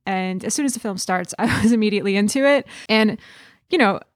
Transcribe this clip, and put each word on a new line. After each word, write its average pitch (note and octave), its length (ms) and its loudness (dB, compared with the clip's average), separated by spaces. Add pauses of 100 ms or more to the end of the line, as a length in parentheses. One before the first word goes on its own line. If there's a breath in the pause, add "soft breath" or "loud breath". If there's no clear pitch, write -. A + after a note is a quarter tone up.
and F#3 400 -6
as G#3+ 80 -4
soon D4 140 -2
as B3+ 80 -2
the A3+ 60 -12
film F#3+ 180 -8
starts, F3+ 380 -4
<laughs> - 20 -20
I A#3 240 0
was A3 100 4
immediately G#3 440 0
into G#3+ 280 2
it. C#4 220 2 (240 loud breath)
And, A3 260 2 (540 loud breath)
you F4+ 80 2
know, G3+ 200 2 (180)